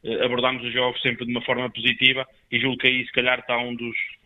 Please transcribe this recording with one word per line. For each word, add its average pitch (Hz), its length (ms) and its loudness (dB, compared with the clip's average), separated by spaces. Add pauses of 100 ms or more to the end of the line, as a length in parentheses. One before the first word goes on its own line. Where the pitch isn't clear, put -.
eh, 113 220 -2
abordámos 123 400 0
o 120 60 -6
jogo 123 280 0
sempre 120 260 -2
de 120 60 -4
uma 120 120 -2
forma 123 260 0
positiva, 127 580 2 (240)
e 123 80 2
julgo 131 200 0
que 131 80 4
aí 127 180 2
se - 80 -16
calhar 127 260 2
está 123 180 -2
um 120 160 -4
dos 117 220 -6 (300)